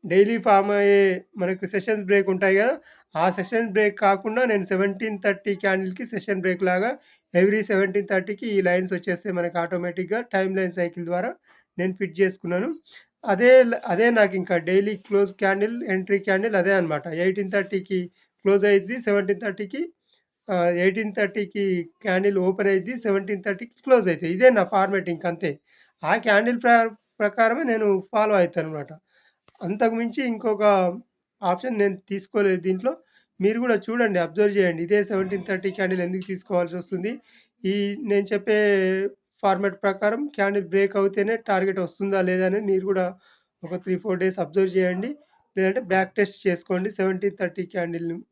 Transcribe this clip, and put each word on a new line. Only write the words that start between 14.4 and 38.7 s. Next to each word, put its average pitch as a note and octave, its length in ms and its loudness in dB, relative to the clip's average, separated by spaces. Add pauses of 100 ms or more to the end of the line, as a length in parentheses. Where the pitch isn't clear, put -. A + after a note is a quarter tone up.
డైలీ G3 400 0
క్లోజ్ G3+ 360 0
క్యాండిల్, G3+ 400 0 (120)
ఎంట్రీ F#3+ 320 0
క్యాండిల్ G3+ 360 0
అదే F#3+ 180 2
అనమాట. D#3+ 320 0 (120)
ఎయిటీన్ F#3+ 340 -2
థర్టీకి G3 480 -2 (460)
క్లోజ్ G3 200 4
అయ్యిద్ది, G3+ 340 4
సెవెంటీన్ G3+ 420 0
థర్టీకి, G#3 400 -6 (680)
ఆ, G3 80 -2 (220)
ఎయిటీన్ G3 360 0
థర్టీకి G3+ 520 -2 (360)
క్యాండిల్ G3 380 2
ఓపెన్ F#3+ 300 2
అయ్యిద్ది, G3 280 0
సెవెంటీన్ G3 460 -2
థర్టీకి G3+ 380 -6
క్లోజ్ B3 260 4
అవుతాయి. E3 260 -2
ఇదే A#3+ 160 6
నా G#3+ 160 4
ఫార్మాట్ F#3+ 440 0
ఇంకంతే. E3+ 420 -4 (520)
ఆ E3 160 2
క్యాండిల్ A3+ 400 2
ప్ర-, A#3 180 6 (400)
ప్రకారమే A3+ 460 0
నేను A3+ 240 0 (200)
ఫాలో G#3+ 280 2
అవుతాను F3 320 2
అనమాట. D3+ 240 -10 (680)
అంతకు A3 340 0
మించి A#3 300 -4
ఇంకొక G#3+ 380 -2 (800)
ఆప్షన్ G3+ 360 -2
నేను G3+ 180 2 (100)
తీసుకోలేదు G3 560 -2
దీంట్లో. F#3+ 300 -2 (480)
మీరు G#3 200 0
కూడా A#3+ 180 0
చూడండి, A3 420 0
అబ్జర్వ్ F#3+ 360 0
చేయండి. F3 280 2
ఇదే G3+ 200 2
సెవెంటీన్ F#3+ 420 -4
థర్టీ F#3+ 260 -4
క్యాండిల్ F#3 300 -2
ఎందుకు F#3 240 -4
తీసుకోవాల్సి F3 500 -4
వస్తుంది? F#3 360 -6 (520)
ఈ G3 100 0 (300)
నేను G3+ 240 0
చెప్పే G#3 300 0 (840)